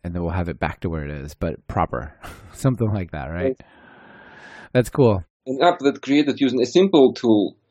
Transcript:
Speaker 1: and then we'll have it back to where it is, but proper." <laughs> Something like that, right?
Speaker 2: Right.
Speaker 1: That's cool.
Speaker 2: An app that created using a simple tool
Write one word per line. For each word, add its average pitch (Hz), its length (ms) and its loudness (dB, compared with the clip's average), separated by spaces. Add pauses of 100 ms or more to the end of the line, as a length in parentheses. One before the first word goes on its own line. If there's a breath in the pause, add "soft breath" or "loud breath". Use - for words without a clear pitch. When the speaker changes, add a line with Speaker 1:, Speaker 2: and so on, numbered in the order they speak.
Speaker 1:
and 87 100 -8
then 87 80 -6
we'll 85 100 -4
have 87 180 -4
it - 100 -10
back 80 200 -6
to 87 100 -6
where 78 160 -6
it 71 40 -10
is, 73 240 -12
but - 320 -8
proper." 78 460 -4 (220)
<laughs> - 180 -20
Something 117 400 -2
like 92 200 -6
that, 71 160 -10
right? 85 160 -6
Speaker 2:
Right. 131 160 -4 (1120 loud breath)
Speaker 1:
That's 127 160 0
cool. 107 340 2 (220)
Speaker 2:
An 131 160 -6
app 175 160 4
that 139 240 0
created 143 360 0
using 127 220 0
a 123 60 0
simple 165 480 4
tool 107 420 2 (140)